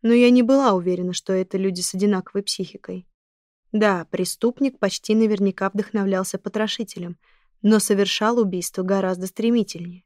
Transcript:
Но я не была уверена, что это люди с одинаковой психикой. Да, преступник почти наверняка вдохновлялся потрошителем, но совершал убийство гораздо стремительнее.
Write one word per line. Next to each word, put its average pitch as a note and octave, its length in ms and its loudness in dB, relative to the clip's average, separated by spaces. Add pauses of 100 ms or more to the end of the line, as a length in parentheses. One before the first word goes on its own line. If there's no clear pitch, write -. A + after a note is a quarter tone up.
Но A3+ 100 2
я A#3+ 200 6
не B3 100 6
была C4 320 4
уверена, F3+ 400 -2
что - 200 -6
это F#3 260 -2
люди F#3+ 220 -2
с - 120 -6
одинаковой G3 480 0
психикой. F#3 640 -10 (680)
Да, G3+ 340 2
преступник B3 720 -4
почти - 340 -2
наверняка G3+ 560 0
вдохновлялся G3 720 -4
потрошителем, F#3+ 800 -8 (420)
но G#3+ 160 6
совершал G#3 640 0
убийство F#3 420 -2
гораздо F#3 460 -2
стремительнее. F#3 800 -4